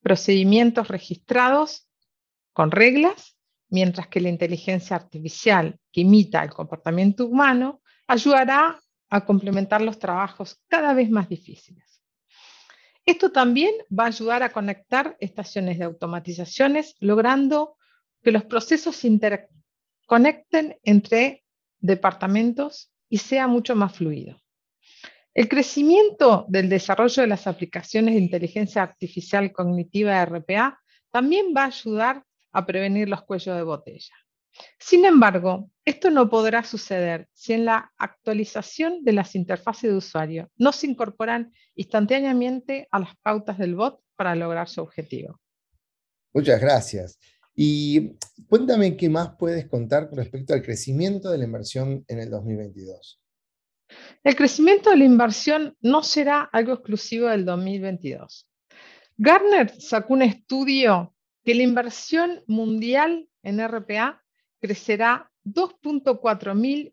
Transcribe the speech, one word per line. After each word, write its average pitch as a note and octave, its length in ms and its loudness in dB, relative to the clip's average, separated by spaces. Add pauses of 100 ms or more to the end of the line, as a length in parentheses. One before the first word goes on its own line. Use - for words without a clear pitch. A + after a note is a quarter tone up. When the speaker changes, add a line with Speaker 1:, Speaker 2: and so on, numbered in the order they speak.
Speaker 1:
procedimientos G3+ 880 2
registrados B3+ 1000 -2 (640)
con D#3 200 0
reglas, C4 680 2 (300)
mientras F#3 400 -2
que F#3 120 -2
la F3+ 80 -2
inteligencia F3 680 -4
artificial D#3+ 840 -2 (140)
que F3 80 -2
imita F#3+ 420 6
el D3+ 80 -6
comportamiento F#3+ 800 -2
humano C4 520 0 (280)
ayudará C4+ 720 2 (280)
a G3+ 160 -2
complementar G3 580 0
los A3 180 -6
trabajos F#3 680 -8
cada D4+ 280 0
vez B3 160 2
más G#3 180 0
difíciles. - 720 -16 (1000)
Esto F4 280 2
también C4+ 420 2 (160)
va G3+ 140 0
a A#3 40 0
ayudar A3+ 360 -2
a A#3 80 -4
conectar A3+ 680 -4
estaciones F#3 580 -8
de F3 80 -6
automatizaciones, F3 1160 -4
logrando C4+ 760 0 (460)
que A#3 80 4
los A3 140 2
procesos D4+ 500 -2
se - 140 -4
interconecten - 1800 0
entre A3+ 600 2 (360)
departamentos G3+ 1120 -2 (160)
y G#3+ 100 -2
sea C4 300 0
mucho A#3+ 260 0
más G3+ 220 -2
fluido. D3+ 440 -8 (920)
El A#3 140 2
crecimiento D4 1000 4
del F#3+ 200 0
desarrollo G#3 540 0
de A#3+ 40 2
las G3+ 220 -4
aplicaciones F#3 640 -4
de G#3+ 60 4
inteligencia F#3 640 -2
artificial F#3+ 640 -6
cognitiva F3+ 600 -2
de F#3 100 2
R E3+ 200 -4
P F#3+ 140 -4
A C4 220 -2 (320)
también D#4 360 0 (100)
va C4+ 80 2
a - 20 -2
ayudar A#3+ 560 -4 (300)
a F#3+ 120 -4
prevenir G3 440 -2
los G3 140 -6
cuellos F#3 340 -8
de E3+ 80 -6
botella. - 500 -12 (640)
Sin F4+ 280 6
embargo, F#3+ 640 4 (120)
esto D4+ 280 0
no C4 180 4
podrá A3 340 0
suceder F3 720 -6
si - 220 -6
en A3+ 100 0
la A3+ 320 -2
actualización A3 1080 -6
de A#3 120 2
las G3 200 -2
interfaces G3 560 -4
de G3 60 0
usuario D#3+ 600 -8
no C4 120 4
se C#4+ 160 -8
incorporan A#3 640 -6 (240)
instantáneamente B3+ 1160 -2
a G3+ 80 -2
las F3 240 -8
pautas G#3+ 340 -4
del F3 180 -4
bot A3+ 280 -4 (120)
para F3+ 200 -4
lograr E3+ 340 -6
su - 140 -12
objetivo. D3+ 580 -14 (960)
Speaker 2:
Muchas C3+ 260 2
gracias. A2 580 -2 (380)
Y D3 600 0 (280)
cuéntame A3+ 520 2
qué E3+ 100 -2
más D#3+ 300 -2
puedes E3+ 280 -4
contar C#3 440 -4
con C#3+ 80 -10
respecto C3+ 340 -6
al C3+ 80 0
crecimiento F3+ 720 -6
de E3 80 -2
la B2+ 60 -4
inversión C3 640 -8
en A#2 120 -10
el A2+ 100 -10
dos G#2+ 160 -10
mil A2 140 -6
veintidós. G2 600 -18 (1040)
Speaker 1:
El C#4 140 2
crecimiento F#4+ 540 4
de F4 80 8
la C4+ 60 8
inversión B3+ 760 2
no C#4 220 2
será D4 400 0 (100)
algo A3+ 220 0
exclusivo A#3 540 -4
del G#3 180 0
dos F3+ 120 -4
mil F#3+ 220 -6
veintidós. F3+ 680 -12 (640)
Gartner F4 640 4
sacó A3 320 -4
un C4 100 4
estudio B3+ 920 0 (280)
que A#3 120 0
la B3 80 2
inversión B3+ 840 -2
mundial A#3 840 -2 (140)
en G3+ 180 -6
R A3+ 200 -6
P G#3 180 -8
A B3+ 200 -4 (420)
crecerá A3 680 -2 (140)
dos E4+ 320 -4
punto C#4 460 -4
cuatro G3+ 340 -4
mil C4+ 380 -2